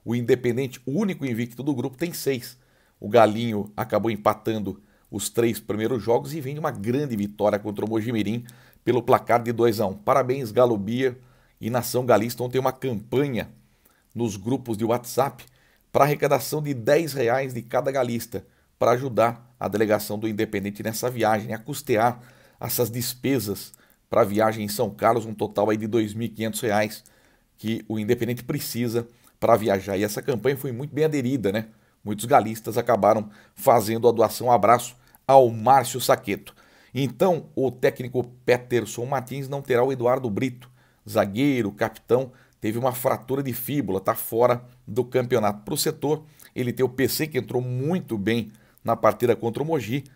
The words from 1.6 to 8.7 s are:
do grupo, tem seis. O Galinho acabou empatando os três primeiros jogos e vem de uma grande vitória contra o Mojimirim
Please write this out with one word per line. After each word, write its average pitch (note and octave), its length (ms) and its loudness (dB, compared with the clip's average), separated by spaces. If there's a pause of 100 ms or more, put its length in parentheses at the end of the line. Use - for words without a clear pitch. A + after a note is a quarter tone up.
do D3 100 -2
grupo, C3 240 -6
tem E3 160 -4
seis. - 440 -4 (420)
O G#2+ 80 -10
Galinho G#2+ 680 4
acabou G#2+ 360 -2
empatando G#2+ 680 -2 (280)
os G2+ 200 -6
três A#2 300 0
primeiros A2 440 -4
jogos C#3 320 0
e D#3+ 60 -8
vem C3 120 -8
de D3 60 -10
uma D#3 120 -4
grande A#2+ 440 -4
vitória G#2 420 0
contra G#2 280 -4
o A2 40 -2
Mojimirim A2 540 -2 (400)